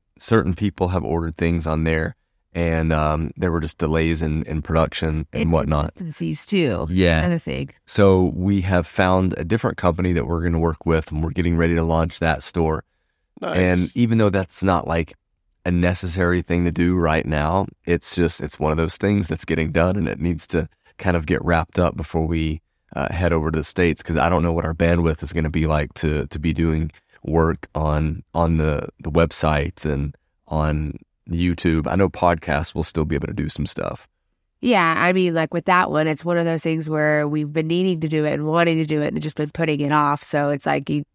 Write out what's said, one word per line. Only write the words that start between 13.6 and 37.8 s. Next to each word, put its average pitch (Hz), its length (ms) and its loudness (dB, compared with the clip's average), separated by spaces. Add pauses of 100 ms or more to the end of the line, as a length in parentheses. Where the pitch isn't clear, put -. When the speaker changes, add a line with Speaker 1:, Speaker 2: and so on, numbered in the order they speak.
Speaker 1:
even 117 220 2
though 107 120 4
that's 92 340 -4
not, 92 240 2
like, 82 260 -2 (500)
a 90 60 0
necessary 90 720 0
thing 87 220 0
to 87 80 0
do 87 240 2
right 80 280 2
now, 78 420 0 (180)
it's - 320 -2
just, 85 240 2
it's - 180 -8
one 76 140 0
of 78 60 0
those 80 180 -2
things 101 320 0
that's 82 160 -6
getting 82 260 -2
done, 87 260 2
and 85 120 -2
it 50 100 -6
needs 82 300 -4
to 82 200 -2 (300)
kind 87 180 0
of 80 100 -2
get 82 180 0
wrapped 82 340 0
up 87 180 2
before 80 300 -2
we, 80 340 -2 (360)
uh, - 160 -4
head 85 200 0
over 80 200 0
to 78 80 0
the 78 40 -6
States, 85 380 0
'cause 80 140 -2
I 71 120 4
don't 85 140 2
know 85 100 0
what 82 120 -2
our 82 100 -4
bandwidth 85 480 2
is 73 100 -8
gonna 78 180 -2
be 78 180 0
like 76 260 -2
to, 76 320 -2
to - 140 -12
be 80 120 0
doing 80 380 0 (320)
work 80 540 0
on, 78 480 -2 (100)
on 82 220 2
the, 76 320 0 (100)
the 76 140 -8
website 78 720 0
and 71 320 -2 (320)
on 76 500 -2 (320)
YouTube. 85 560 0
I 60 80 0
know 95 140 2
podcasts 85 640 0
will 80 80 -2
still 80 220 -2
be 78 100 -2
able 71 140 -4
to - 40 -10
do 76 160 -4
some - 180 -6
stuff. - 420 -8 (520)
Speaker 2:
Yeah, 180 380 2
I 175 140 2
mean, 180 220 2
like, 160 200 -2
with 170 120 -4
that 185 240 4
one, 156 180 0
it's 156 160 -4
one 175 140 0
of 170 60 0
those 165 180 -2
things 160 280 -4
where 151 380 0
we've 147 240 -4
been 160 160 -2
needing 175 320 0